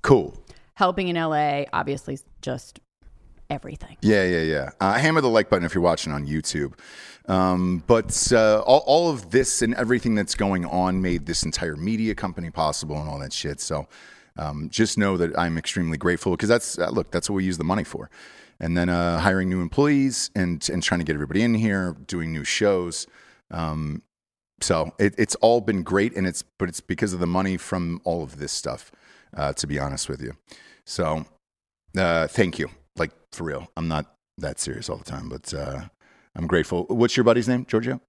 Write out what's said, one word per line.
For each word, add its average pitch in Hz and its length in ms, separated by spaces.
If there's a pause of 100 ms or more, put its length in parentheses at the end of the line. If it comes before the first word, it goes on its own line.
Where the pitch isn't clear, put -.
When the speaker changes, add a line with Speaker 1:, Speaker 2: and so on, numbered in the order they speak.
Speaker 1:
Cool. - 400 (320)
Speaker 2:
helping 185 340
in 170 80
L 160 180
A, 143 380
obviously 139 460 (240)
just - 380 (720)
everything. - 520
Speaker 1:
Yeah, 101 220
yeah, 87 180
yeah. 71 280 (100)
Uh, 98 180
hammer 156 220
the 131 100
like 110 180
button 90 160
if 80 100
you're 90 80
watching 82 300
on 71 140
YouTube. 71 480 (520)
Um, 92 600
but, - 460
uh, 107 340
all, 143 200
all 165 240
of 101 200
this 123 320
and 117 120
everything 117 400
that's 104 200
going 95 320
on 92 340
made 87 260
this 85 160
entire 78 340
media 107 380
company 87 360
possible 76 480
and 76 100
all 71 120
that 67 120
shit. 71 280
So, 71 260 (520)
um, 76 320
just - 260
know 98 220
that 82 200
I'm 82 200
extremely 80 400
grateful 87 380
'cause 104 120
that's, - 300
uh, 85 120
look, - 200
that's - 180
what 101 80
we 95 80
use 90 140
the 80 60
money 92 200
for. - 240 (520)
And 85 180
then, 87 100
uh, 87 300
hiring 92 320
new 92 100
employees 135 720
and, 87 380
and 90 100
trying 87 180
to 80 40
get 76 100
everybody 73 280
in 117 120
here, 98 420 (100)
doing 82 260
new 73 120
shows. 92 600 (440)
Um, 78 520 (580)
so 80 380
it, 101 200
it's 107 180
all 117 240
been 98 220
great, 98 340
and 95 100
it's, - 160 (160)
but 92 100
it's - 120
because 98 320
of 90 80
the 90 60
money 92 300
from 85 480
all 85 200
of 71 140
this 71 140
stuff, - 380 (460)
uh, 71 160
to - 140
be 71 120
honest 69 300
with 69 140
you. 58 100 (540)
So, 78 400 (680)
uh, 82 300
thank 90 320
you. 71 120 (260)
Like, 82 160 (200)
for 85 120
real. 73 320
I'm 82 100
not 76 200 (320)
that 67 200
serious 58 300
all - 80
the - 80
time, 69 240
but, - 260
uh, 69 280 (520)
I'm 85 140
grateful. 87 400
What's 120 280
your 127 80
buddy's 117 240
name, 123 180
Giorgio? 120 420